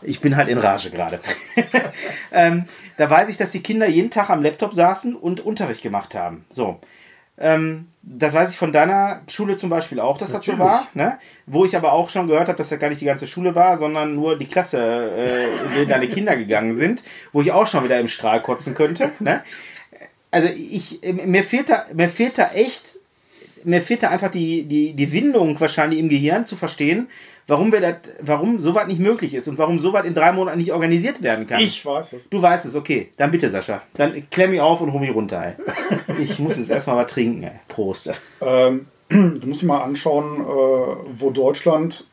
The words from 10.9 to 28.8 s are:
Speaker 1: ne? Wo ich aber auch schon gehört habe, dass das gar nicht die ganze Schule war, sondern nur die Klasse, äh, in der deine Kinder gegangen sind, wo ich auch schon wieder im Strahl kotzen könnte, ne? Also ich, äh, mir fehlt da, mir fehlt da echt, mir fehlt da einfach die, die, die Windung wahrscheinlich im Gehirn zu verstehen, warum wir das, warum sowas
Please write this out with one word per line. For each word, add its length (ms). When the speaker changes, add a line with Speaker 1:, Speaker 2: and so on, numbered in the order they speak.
Speaker 1:
ne? 240
Wo 200
ich 100
aber 180
auch 160
schon 180
gehört 200
habe, 100
dass 120
das 100
gar 100
nicht 120
die 40
ganze 220
Schule 280
war, 220
sondern 380
nur 220
die 100
Klasse, 320
äh, 880
in 80
der 100
deine 220
Kinder 280
gegangen 400
sind, 280
wo 100
ich 100
auch 160
schon 160
wieder 160
im 80
Strahl 340
kotzen 320
könnte, 460
ne? 240
Also 180
ich, 540
äh, 100
mir 300
fehlt 260
da, 240
mir 160
fehlt 280
da 140
echt, 320
mir 180
fehlt 220
da 60
einfach 220
die, 340
die, 280
die 180
Windung 480
wahrscheinlich 400
im 100
Gehirn 360
zu 100
verstehen, 520
warum 240
wir 80
das, 160
warum 380
sowas 280